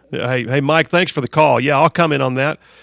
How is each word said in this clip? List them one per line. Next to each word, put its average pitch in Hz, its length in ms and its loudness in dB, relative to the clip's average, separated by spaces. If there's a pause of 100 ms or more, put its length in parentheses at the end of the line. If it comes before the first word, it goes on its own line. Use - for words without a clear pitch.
(120)
Hey, 127 360 -4
hey, 135 140 -2
Mike, 151 280 0
thanks 175 220 0
for - 80 -4
the 123 80 0
call. 147 320 2
Yeah, 135 180 0
I'll 160 120 4
comment 151 320 0
on 127 140 -2
that. 139 240 -4 (240)